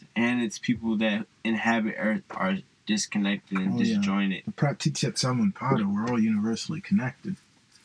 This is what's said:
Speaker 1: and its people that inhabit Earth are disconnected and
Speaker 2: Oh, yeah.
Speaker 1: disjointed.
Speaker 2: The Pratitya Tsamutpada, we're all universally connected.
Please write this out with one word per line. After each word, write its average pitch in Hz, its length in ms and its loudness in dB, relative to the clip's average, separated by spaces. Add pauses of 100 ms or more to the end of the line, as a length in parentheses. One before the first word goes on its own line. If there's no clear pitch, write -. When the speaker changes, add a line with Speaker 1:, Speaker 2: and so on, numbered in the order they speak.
(160)
Speaker 1:
and 120 260 2
its 107 160 -4
people 113 380 -2
that 107 300 0 (180)
inhabit 113 540 0
Earth 104 340 -2
are 95 260 0 (280)
disconnected 101 720 -2
and 95 160 0
Speaker 2:
Oh, 120 40 0
yeah. 117 180 2
Speaker 1:
disjointed. 98 480 0
Speaker 2:
The 107 80 -6
Pratitya 143 600 0
Tsamutpada, 117 720 2
we're 104 220 0
all 120 120 0
universally 135 600 0
connected. - 560 -2 (480)